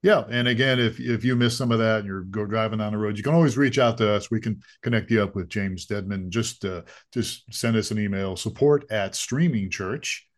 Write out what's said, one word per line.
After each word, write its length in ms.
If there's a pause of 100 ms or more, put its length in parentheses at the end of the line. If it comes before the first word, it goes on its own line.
yeah. 260
And 180
again, 320
if, 200
if 260
you 100
miss 220
some 140
of 80
that 200
and 60
you're 160
go 240
driving 320
down 140
the 80
road, 180
you 60
can 100
always 240
reach 220
out 180
to 140
us. 180
We 100
can 220 (220)
connect 260
you 140
up 120
with 140
James 380
Dedman. 420
Just, 340
uh, 200 (280)
just 400
send 240
us 140
an 80
email, 380
support 560
at 240
streaming 560
church 560 (100)